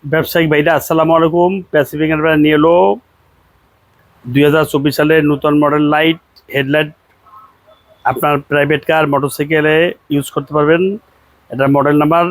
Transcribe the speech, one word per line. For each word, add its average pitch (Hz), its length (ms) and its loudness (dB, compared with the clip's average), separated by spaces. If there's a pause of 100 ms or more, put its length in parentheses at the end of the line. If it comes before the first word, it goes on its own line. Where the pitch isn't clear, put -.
(120)
ব্যবসায়িক 160 400 0
ভাইরা, 151 280 2
আসসালামু 160 380 0
আলাইকুম। 170 340 2 (200)
প্যাসিফিক 156 420 -2
এন্টারপ্রাইজ 156 320 0
নিয়ে 151 140 2
এলো 165 180 4 (1500)
দুই 131 220 2
হাজার 151 240 2
চব্বিশ 143 280 -2
সালের 156 220 2 (100)
নতুন 147 220 0 (100)
মডেল 147 300 0
লাইট, 160 260 0 (340)
হেডলাইট, 147 380 -2 (1120)
আপনার 143 300 -2 (160)
প্রাইভেট 143 380 0
কার, 160 140 2 (100)
মোটরসাইকেলে 151 640 -2 (360)
ইউজ 143 220 -2
করতে 143 220 -8
পারবেন। 156 240 2 (680)
এটার 139 260 -2
মডেল 143 260 0
নাম্বার 165 300 0